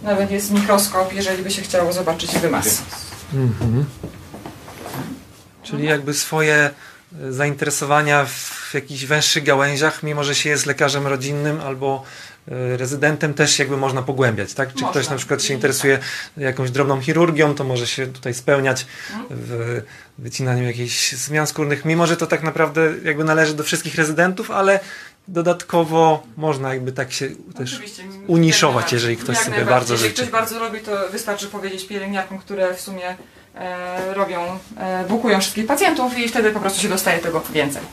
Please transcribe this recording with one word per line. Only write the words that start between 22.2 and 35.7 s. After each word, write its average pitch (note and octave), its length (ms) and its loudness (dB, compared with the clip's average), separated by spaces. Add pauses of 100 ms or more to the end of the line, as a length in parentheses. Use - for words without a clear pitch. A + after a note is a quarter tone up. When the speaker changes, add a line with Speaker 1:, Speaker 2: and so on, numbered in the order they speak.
Speaker 2:
tak D#3 160 0
naprawdę D#3+ 380 2 (220)
jakby D#3 200 0
należy D#3 300 4
do D3+ 100 -4
wszystkich D#3+ 320 -4
rezydentów, E3+ 560 2
ale G3 280 4 (480)
dodatkowo E3 960 2 (140)
można C3+ 360 -2
jakby B2+ 180 -4
tak B2+ 220 -6
się C3+ 160 -4 (280)
też B2+ 160 -6
Speaker 1:
Oczywiście, - 300 -14 (240)
Speaker 2:
uniszować, D#3+ 560 6
Speaker 1:
jak - 80 -2
Speaker 2:
jeżeli A#2 260 0
ktoś - 100 -8
Speaker 1:
najbardziej. A#2+ 180 0
Speaker 2:
sobie - 140 -2
Speaker 1:
Jak A2 100 0
Speaker 2:
bardzo A#2+ 240 4
Speaker 1:
najbardziej. - 0 -
Jeżeli A2 160 2
Speaker 2:
życzy. G2+ 120 -4
Speaker 1:
ktoś - 100 -4
bardzo A3+ 280 0
lubi, A3 200 -4
to G#3+ 120 -8 (200)
wystarczy G#3 360 -6
powiedzieć F#3+ 400 -8
pielęgniarkom, G3 500 -6
które F#3 380 -2
w - 60 -12
sumie, F#3 340 -8 (400)
e, F3+ 580 -6
robią, F#3 460 -2 (180)
e, F#3 320 -4
bukują G#3+ 300 4
wszystkich G#3+ 280 -2
pacjentów C4+ 500 2